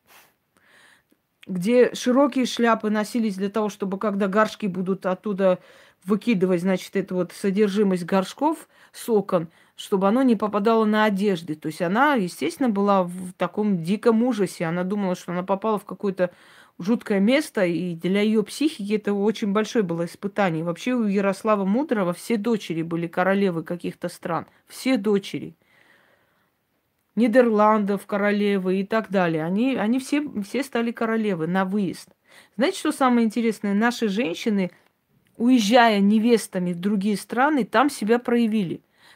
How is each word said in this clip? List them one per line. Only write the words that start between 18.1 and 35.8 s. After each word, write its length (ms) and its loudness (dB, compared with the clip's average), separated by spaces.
её 200 2
психики 520 -4
это 180 -2
очень 400 -2
большое 320 0
было 200 -4
испытание. 600 -2
Вообще 300 -4
у 120 0
Ярослава 580 0
Мудрого 480 0
все 240 -4
дочери 460 -2
были 240 -4
королевы 560 0
каких-то 460 -8
стран. 380 -6
Все 300 -2
дочери. 580 -2
Нидерландов 880 4
королевы 760 0
и 40 -2
так 260 -4
далее. 340 0
Они, 300 0
они 240 0
все, 260 -2
все 200 -4
стали 300 -4
королевы 560 -2
на 160 0
выезд. 440 -4
Знаете, 220 0
что 140 -2
самое 340 2
интересное? 480 -2
Наши 340 0
женщины, 640 -2
уезжая 640 6